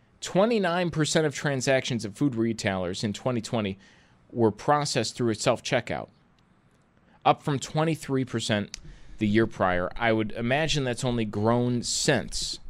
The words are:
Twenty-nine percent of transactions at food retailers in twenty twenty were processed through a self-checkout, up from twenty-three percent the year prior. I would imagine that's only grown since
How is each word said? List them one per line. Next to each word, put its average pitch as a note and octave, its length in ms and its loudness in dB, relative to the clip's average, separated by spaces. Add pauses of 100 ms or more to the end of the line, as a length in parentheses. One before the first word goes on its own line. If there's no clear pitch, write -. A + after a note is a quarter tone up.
(220)
Twenty-nine F#3 680 2
percent D#3 380 2
of C#3+ 80 -6
transactions C3 680 0
at G2+ 100 -10
food C#3+ 180 0
retailers G#2 720 -2
in G#2 100 0
twenty B2 260 -4
twenty G#2 380 -2 (540)
were A2+ 200 4
processed C#3+ 640 0
through B2 140 2
a G#2+ 60 2
self-checkout, A2 720 0 (1160)
up D3 200 2
from C#3 160 -2
twenty-three D3+ 680 -2
percent A2 500 -2 (440)
the A2 80 2
year A2 180 4
prior. F2+ 500 0
I A#2 160 2
would A2 200 0
imagine C#3 540 0
that's A#2+ 200 -4
only A#2+ 200 0
grown A#2 580 2
since - 760 -2 (120)